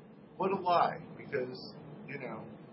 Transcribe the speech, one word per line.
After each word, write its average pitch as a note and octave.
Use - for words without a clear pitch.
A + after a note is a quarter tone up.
what F#3+
a F#3+
lie, E3+
because, -
you C#3
know, A2+